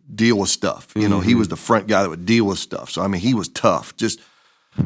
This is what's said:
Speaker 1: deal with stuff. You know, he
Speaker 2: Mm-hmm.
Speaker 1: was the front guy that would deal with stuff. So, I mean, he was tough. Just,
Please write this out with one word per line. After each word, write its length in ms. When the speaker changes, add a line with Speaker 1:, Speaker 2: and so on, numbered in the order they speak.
Speaker 1:
deal 240
with 120
stuff. 440
You 140
know, 120
he 100
Speaker 2:
Mm-hmm. 100
Speaker 1:
was 80
the 80
front 320
guy 140
that 80
would 160
deal 180
with 140
stuff. 320
So, 120
I 60
mean, 140
he 120
was 140
tough. 480
Just, 240